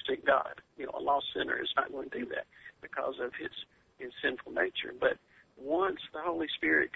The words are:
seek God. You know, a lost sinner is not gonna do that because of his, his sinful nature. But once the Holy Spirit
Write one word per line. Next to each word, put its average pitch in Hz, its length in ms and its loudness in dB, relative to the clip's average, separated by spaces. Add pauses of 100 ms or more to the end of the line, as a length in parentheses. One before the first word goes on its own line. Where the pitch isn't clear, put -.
seek 135 180 0
God. 135 300 4 (220)
You 127 80 -4
know, - 140 -6
a - 120 -4
lost 139 220 4
sinner 139 320 0
is - 140 -2
not - 140 0
gonna 131 280 -6
do 123 40 -2 (100)
that - 100 -4 (360)
because 135 440 -4
of 123 60 -4 (120)
his, - 120 -8 (440)
his 127 120 -10 (100)
sinful - 300 -2
nature. - 420 0 (120)
But - 100 6 (420)
once 170 440 2 (100)
the 311 180 -6
Holy 160 280 -2
Spirit 156 380 4